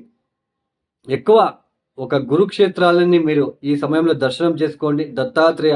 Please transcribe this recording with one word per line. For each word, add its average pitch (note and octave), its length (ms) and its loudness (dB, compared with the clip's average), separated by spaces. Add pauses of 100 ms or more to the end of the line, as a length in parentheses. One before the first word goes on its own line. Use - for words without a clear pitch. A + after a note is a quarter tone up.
(1080)
ఎక్కువ E3+ 320 2 (580)
ఒక C3 180 -6 (140)
గురుక్షేత్రాలని F3 960 2
మీరు D3+ 160 2 (200)
ఈ C#3+ 180 -2
సమయంలో D#3 320 0
దర్శనం C#3+ 480 -2
చేసుకోండి. D3+ 420 -2 (140)
దత్తాత్రేయ D#3 580 0